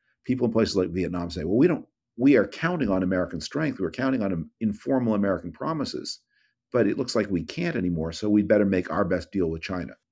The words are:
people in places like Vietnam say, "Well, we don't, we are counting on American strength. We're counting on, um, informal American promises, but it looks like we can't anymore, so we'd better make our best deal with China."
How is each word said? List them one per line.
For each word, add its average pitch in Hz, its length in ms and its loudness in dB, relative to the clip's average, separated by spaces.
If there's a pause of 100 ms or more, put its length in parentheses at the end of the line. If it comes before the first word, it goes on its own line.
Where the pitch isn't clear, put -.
(240)
people 127 240 0
in 113 40 0
places 113 240 2
like 92 140 2
Vietnam 85 400 -2
say, 85 140 -6
"Well, 90 140 2
we 147 100 8
don't, 170 180 0 (320)
we 135 180 6
are 101 120 6
counting 165 420 -2
on 95 140 2
American 90 380 -2
strength. 147 380 -4
We're 90 120 -2
counting 131 320 -2
on, 98 100 -2
um, 82 160 -6 (100)
informal 117 540 0
American 92 380 0
promises, 143 680 -6 (540)
but 113 140 4
it 101 100 0
looks 135 180 -4
like 107 140 0
we 87 140 0
can't 170 320 -4
anymore, 85 360 -2
so 104 160 -6
we'd 104 200 4
better 104 180 6
make 92 260 0
our 92 140 0
best 90 260 -4
deal 87 200 0
with 82 100 -8
China." 87 320 -8 (180)